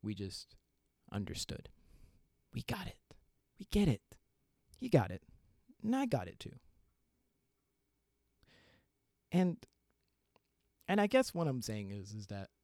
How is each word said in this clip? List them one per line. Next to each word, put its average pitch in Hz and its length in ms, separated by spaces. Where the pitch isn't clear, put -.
We 107 140
just 95 400
understood. - 580
We - 100
got - 240
it. - 100
We 196 120
get 202 160
it. 120 140
He 127 100
got 113 220
it. 95 100
And 220 120
I 269 120
got 113 200
it - 120
too. - 160
And, 180 260
and 202 120
I 208 80
guess 262 260
what 170 140
I'm 131 140
saying 104 300
is, 101 220
is 104 140
that 98 220